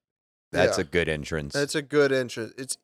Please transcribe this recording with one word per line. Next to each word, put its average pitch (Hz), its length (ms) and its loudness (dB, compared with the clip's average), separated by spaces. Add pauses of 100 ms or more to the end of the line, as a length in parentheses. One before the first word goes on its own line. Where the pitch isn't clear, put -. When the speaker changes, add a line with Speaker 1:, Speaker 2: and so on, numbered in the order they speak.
(520)
Speaker 1:
That's 92 260 4
Speaker 2:
yeah. 92 40 2
Speaker 1:
a - 20 -10
good 82 240 0
entrance. 73 440 -4
Speaker 2:
That's 143 240 -2
a 151 60 -2
good 143 280 2
entrance. 123 480 -2
It's 131 260 -8